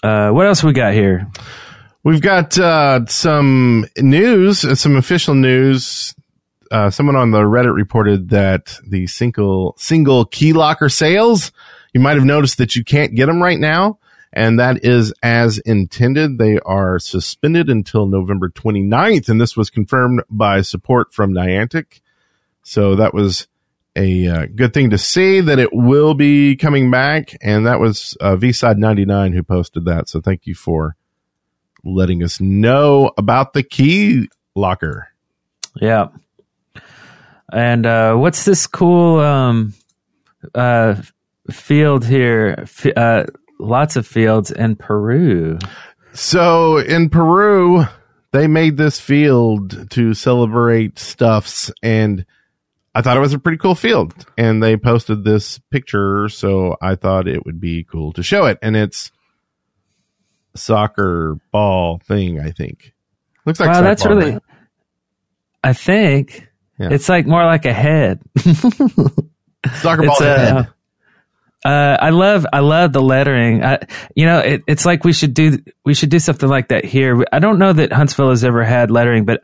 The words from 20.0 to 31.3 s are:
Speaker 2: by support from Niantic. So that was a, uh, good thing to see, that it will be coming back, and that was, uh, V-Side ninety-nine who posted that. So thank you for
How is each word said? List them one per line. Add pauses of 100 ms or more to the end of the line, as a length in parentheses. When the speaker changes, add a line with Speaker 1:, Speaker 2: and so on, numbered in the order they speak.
Speaker 2:
by
support
from
Niantic. (640)
So
that
was (480)
a,
uh,
good
thing
to
see,
that
it
will
be
coming
back,
and
that
was,
uh,
V-Side
ninety-nine
who
posted
that.
So
thank
you
for (840)